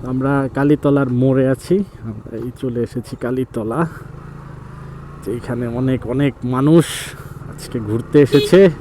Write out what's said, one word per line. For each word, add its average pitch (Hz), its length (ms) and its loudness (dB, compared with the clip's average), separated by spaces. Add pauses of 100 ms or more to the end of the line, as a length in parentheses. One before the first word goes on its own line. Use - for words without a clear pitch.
(100)
আমরা 131 220 0 (260)
কালীতলার 143 500 2 (140)
মোড়ে 131 220 4 (100)
আছি। 175 220 0 (320)
আমরা 110 220 -12 (140)
এই 123 60 -8 (120)
চলে 120 260 -2
এসেছি - 260 -8 (100)
কালীতলা, 123 560 -4 (1500)
যেখানে 120 380 -6 (160)
অনেক 131 200 0 (140)
অনেক 139 200 0 (200)
মানুষ 151 320 4 (640)
আজকে - 260 -10 (100)
ঘুরতে 113 380 2
এসেছে। 143 340 6 (200)